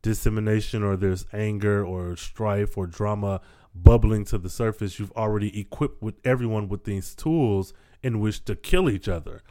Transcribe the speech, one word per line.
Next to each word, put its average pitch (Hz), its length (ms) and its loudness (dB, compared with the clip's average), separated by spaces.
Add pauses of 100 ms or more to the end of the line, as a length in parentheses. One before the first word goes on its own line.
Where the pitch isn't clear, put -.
dissemination 107 800 0
or 101 140 0
there's 92 360 -2
anger 104 520 0
or 90 320 -6
strife 104 640 -2
or 92 80 -4
drama 101 540 -2 (340)
bubbling 107 520 8
to 107 120 -2
the 90 100 -6
surface, 107 500 -4
you've 101 140 -10
already 107 480 -2
equipped - 420 -6
with 107 120 -6 (100)
everyone 113 440 0
with 98 160 -6
these 98 300 -6
tools 120 600 0 (280)
in 117 180 0
which 107 260 -2
to 101 100 -2
kill 180 320 4
each 98 200 -2
other. 78 420 -6